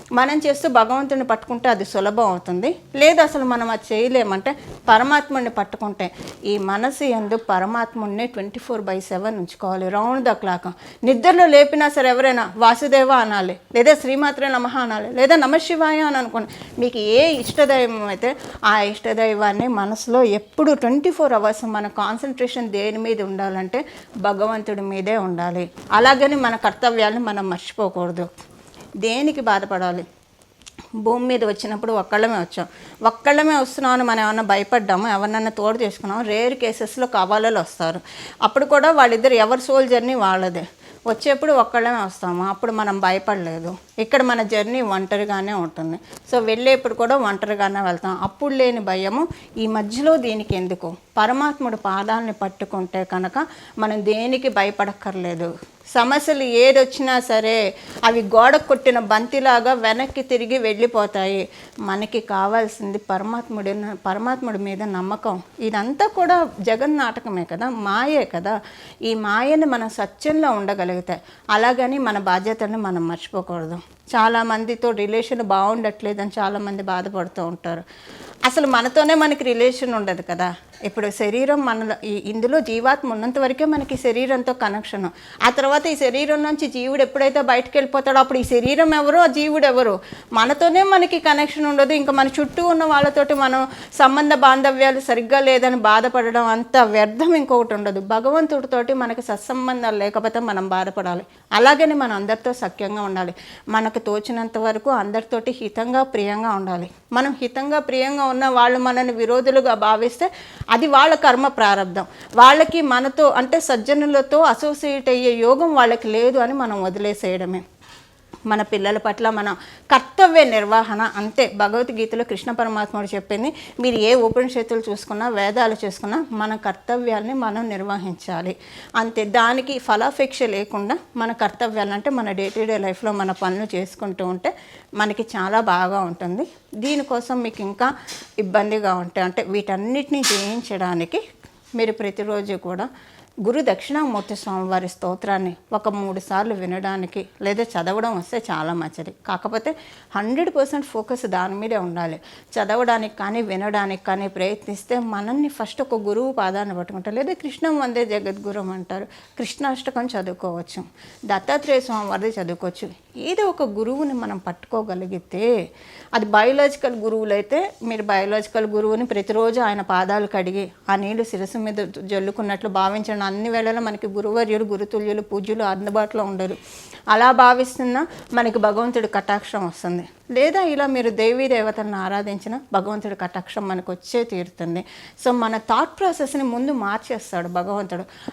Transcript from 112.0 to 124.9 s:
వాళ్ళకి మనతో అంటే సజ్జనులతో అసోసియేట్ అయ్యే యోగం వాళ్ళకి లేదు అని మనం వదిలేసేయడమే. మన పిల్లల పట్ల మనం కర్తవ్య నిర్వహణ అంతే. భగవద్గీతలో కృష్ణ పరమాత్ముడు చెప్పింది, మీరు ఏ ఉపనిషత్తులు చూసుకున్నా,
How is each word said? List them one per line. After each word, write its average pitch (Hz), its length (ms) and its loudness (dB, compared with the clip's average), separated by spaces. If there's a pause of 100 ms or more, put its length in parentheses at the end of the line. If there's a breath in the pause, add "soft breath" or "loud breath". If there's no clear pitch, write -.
వాళ్ళకి 311 460 8
మనతో 269 480 4
అంటే 262 300 2
సజ్జనులతో 285 800 2
అసోసియేట్ 294 680 0
అయ్యే 247 220 4
యోగం 262 440 4
వాళ్ళకి 233 320 4
లేదు 240 320 2
అని 240 140 0
మనం 226 300 -4
వదిలేసేయడమే. 185 800 -4 (840 loud breath)
మన 214 160 0
పిల్లల 208 360 -2
పట్ల 220 320 -2
మనం 208 280 -4 (340 loud breath)
కర్తవ్య 320 520 6
నిర్వహణ 220 720 2
అంతే. 214 400 0
భగవద్గీతలో 226 680 0
కృష్ణ 233 280 -8
పరమాత్ముడు 214 640 -4
చెప్పింది, 214 380 -4 (260 loud breath)
మీరు 240 160 2
ఏ 220 180 4
ఉపనిషత్తులు 233 760 0
చూసుకున్నా, 208 400 -6